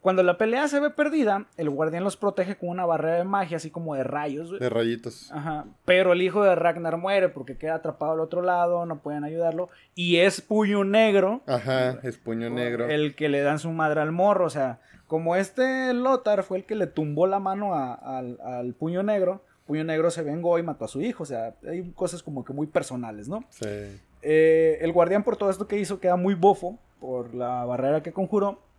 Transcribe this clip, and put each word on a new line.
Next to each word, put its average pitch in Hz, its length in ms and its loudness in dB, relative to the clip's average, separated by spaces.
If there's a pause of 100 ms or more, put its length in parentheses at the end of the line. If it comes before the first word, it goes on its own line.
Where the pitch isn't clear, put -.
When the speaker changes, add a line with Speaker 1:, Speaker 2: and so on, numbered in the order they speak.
Speaker 1:
Cuando 185 220 4
la 180 140 4
pelea 240 300 0
se 285 120 0
ve 294 100 0
perdida, 285 560 0 (120)
el 156 120 -2
guardián 156 340 -2
los 196 140 -2
protege 196 400 -2
con 175 120 -6
una 180 160 -4
barrera 160 320 0
de 175 60 0
magia, 185 340 -2
así 156 120 -8
como 165 240 -8
de 135 100 -2
rayos, 147 460 -6
güey. 190 100 -10
Speaker 2:
De 127 100 0
rayitos. 117 640 -4
Speaker 1:
Ajá. 151 340 -8 (200)
Pero 180 280 6
el 180 100 2
hijo 190 200 2
de 190 120 6
Ragnar 165 420 0
muere 185 320 2
porque 151 280 -10
queda 160 180 -4
atrapado 160 380 -4
al 160 80 0
otro 165 200 -2
lado, 175 460 2
no 156 120 -8
pueden 147 240 -8
ayudarlo. 165 460 -2 (260)
Y 175 220 2
es 185 240 4
Puño 208 420 2
Negro. 202 640 4
Speaker 2:
Ajá, 127 560 0
es 123 160 -8
Puño 117 320 -6
Negro. 120 400 -2
Speaker 1:
El 147 260 0
que 151 140 -2
le 139 120 2
dan 147 180 0
su 165 100 -6
madre 156 320 0
al 151 100 0
morro, 185 340 4
o 156 40 0
sea, 131 300 -2 (280)
como 165 280 0
este 254 580 0
Lothar 247 500 2
fue 185 160 -4
el 190 60 -12
que 214 100 -6
le 190 120 0
tumbó 156 400 0
la 196 120 2
mano 196 360 -4
a, 131 180 -4
al, 127 500 -10
al 123 300 -6
Puño 175 300 -2
Negro, 196 400 0 (240)
Puño 151 160 -2
Negro 160 260 2
se 165 140 -6
vengó 165 340 0
y 170 60 0
mató 151 220 -8
a - 40 -8
su 135 120 -6
hijo, 214 220 -4
o - 40 -8
sea, 117 260 -6 (160)
hay 175 220 -8
cosas 170 320 -6
como 135 200 -8
que 139 100 -12
muy 143 140 -2
personales, 120 600 -6
¿no? 208 220 -8
Speaker 2:
Sí. - 180 -10 (580)
Speaker 1:
Eh, 160 560 6
el 165 120 -2
guardián 175 300 4
por 220 120 0
todo 202 140 0
esto 202 180 -4
que 202 100 -4
hizo 196 220 -4
queda 180 160 2
muy 185 180 2
bofo 190 460 2 (220)
por 123 340 -8
la 123 300 -4
barrera 131 380 0
que 165 100 -10
conjuró 196 480 -2 (160)